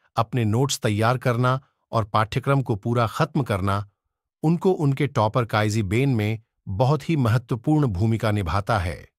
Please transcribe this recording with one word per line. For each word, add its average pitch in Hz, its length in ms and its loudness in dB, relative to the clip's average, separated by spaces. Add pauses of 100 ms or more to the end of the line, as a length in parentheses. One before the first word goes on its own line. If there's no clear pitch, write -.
(160)
अपने 117 280 0
नोट्स 120 360 0
तैयार 113 380 2
करना 127 420 0 (320)
और 113 120 0
पाठ्यक्रम 123 580 0
को 117 140 -2
पूरा 117 300 0
खत्म 156 360 -2
करना 101 480 -2 (520)
उनको 175 300 2
उनके 143 340 0
टॉपर 113 380 0
काइजी 107 380 0
बेन 113 260 0
में 110 320 -2 (280)
बहुत 127 420 0
ही 165 60 2
महत्वपूर्ण 131 680 0
भूमिका 110 440 0
निभाता 101 480 0
है। 85 300 -6 (100)